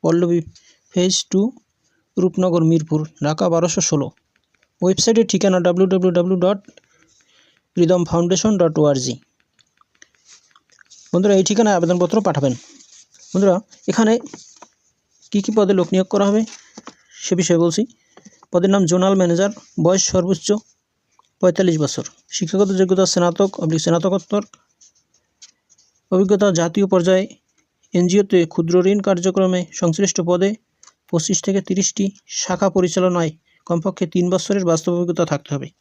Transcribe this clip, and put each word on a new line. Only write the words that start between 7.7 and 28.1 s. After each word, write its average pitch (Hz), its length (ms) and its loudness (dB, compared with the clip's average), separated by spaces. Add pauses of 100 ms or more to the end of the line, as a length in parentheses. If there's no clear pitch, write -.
রিদম 175 280 2
ফাউন্ডেশন 175 540 0
ডট 165 200 2
ওআরজি। 135 360 0 (2000)
বন্ধুরা, 196 220 2
এই 190 100 4
ঠিকানায় 214 320 2
আবেদনপত্র 175 440 0
পাঠাবেন। 151 340 0 (760)
বন্ধুরা, 185 280 2 (300)
এখানে 220 260 0 (1200)
কী 202 100 0
কী 208 100 -4
পদে 208 200 2
লোক 180 180 0
নিয়োগ 185 180 0
করা 202 180 0
হবে, 208 160 0 (840)
সে - 100 -4
বিষয়ে 175 240 2
বলছি। 170 240 0 (680)
পদের 185 200 2
নাম 196 160 4
জোনাল 185 280 2
ম্যানেজার, 185 360 0 (300)
বয়স 180 240 2
সর্বোচ্চ 185 440 -2 (960)
পঁয়তাল্লিশ 180 360 2
বছর, 143 260 -4 (260)
শিক্ষাগত 190 480 -2
যোগ্যতা 190 280 2
স্নাতক 175 440 0 (100)
অবলিক 160 200 -2
স্নাতকোত্তর, 185 640 -2 (1700)
অভিজ্ঞতা 196 400 2
জাতীয় 170 340 0
পর্যায়ে 185 380 2 (680)
এনজিওতে 185 520 2